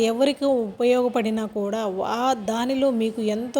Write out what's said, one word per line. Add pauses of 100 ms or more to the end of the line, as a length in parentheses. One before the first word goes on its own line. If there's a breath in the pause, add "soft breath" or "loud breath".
(120)
ఎవరికి
ఉపయోగపడినా
కూడా
వా-, (160)
దానిలో
మీకు
ఎంతో